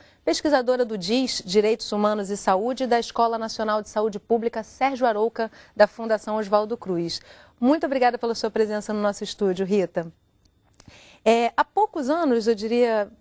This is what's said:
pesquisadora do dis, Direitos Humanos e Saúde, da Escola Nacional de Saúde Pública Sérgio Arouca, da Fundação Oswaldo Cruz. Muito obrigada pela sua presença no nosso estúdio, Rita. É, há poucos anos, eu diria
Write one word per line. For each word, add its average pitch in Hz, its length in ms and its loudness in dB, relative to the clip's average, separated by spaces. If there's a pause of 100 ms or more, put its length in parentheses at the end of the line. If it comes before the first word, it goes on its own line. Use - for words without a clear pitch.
(240)
pesquisadora 254 600 0
do 220 120 -4
dis, 233 480 -2
Direitos 214 460 0
Humanos 208 380 0
e 202 80 -4
Saúde, 226 500 0
da 233 120 2
Escola 233 380 0
Nacional 220 440 -4
de 202 80 -12
Saúde 214 300 -2
Pública 233 440 -2
Sérgio 262 420 -2
Arouca, 220 460 0 (240)
da 208 120 6
Fundação 220 500 -4
Oswaldo 214 400 0
Cruz. 170 440 -4 (380)
Muito 294 260 2
obrigada 247 320 2
pela 233 160 -4
sua 220 160 -4
presença 214 440 -2
no 208 80 -2
nosso 208 220 -2
estúdio, 190 420 -2
Rita. 175 460 0 (1120)
É, 233 320 4
há 285 80 2
poucos 349 440 -2
anos, 269 380 2
eu 233 80 4
diria 220 640 0